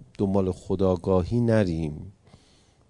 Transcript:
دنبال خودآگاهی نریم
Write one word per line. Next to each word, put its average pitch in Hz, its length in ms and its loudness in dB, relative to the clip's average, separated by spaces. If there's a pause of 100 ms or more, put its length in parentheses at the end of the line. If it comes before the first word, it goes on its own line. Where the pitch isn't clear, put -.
(180)
دنبال 98 320 0
خودآگاهی 92 880 0
نریم 90 720 0 (760)